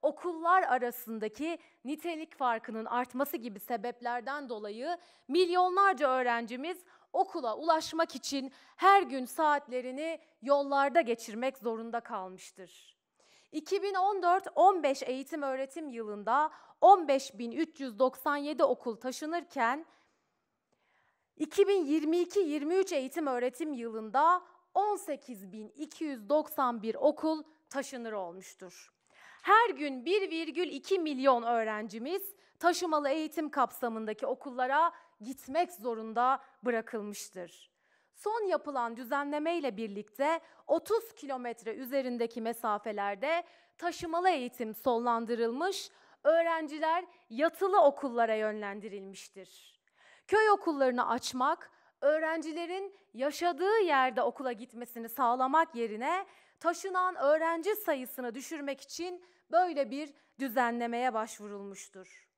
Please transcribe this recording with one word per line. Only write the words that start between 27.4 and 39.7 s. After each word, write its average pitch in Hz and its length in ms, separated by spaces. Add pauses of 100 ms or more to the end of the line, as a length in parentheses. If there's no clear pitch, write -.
taşınır 247 420
olmuştur. 185 800 (500)
Her 440 280
gün 269 340
bir 370 260
virgül 320 380
iki 277 300
milyon 269 440
öğrencimiz 226 920 (240)
taşımalı 330 500
eğitim 311 420
kapsamındaki 226 760
okullara 269 680 (280)
gitmek 269 520
zorunda 233 680 (220)
bırakılmıştır. 208 1080 (440)
Son 427 320
yapılan 277 500
düzenlemeyle 285 800